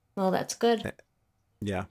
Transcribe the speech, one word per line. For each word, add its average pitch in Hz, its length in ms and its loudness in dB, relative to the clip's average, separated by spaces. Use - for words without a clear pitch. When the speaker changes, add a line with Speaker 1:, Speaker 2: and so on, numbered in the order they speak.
Speaker 1:
Well, 190 120 2
that's 143 260 0
good. 233 300 2
Speaker 2:
Eh, - 60 -6
yeah, 95 300 -2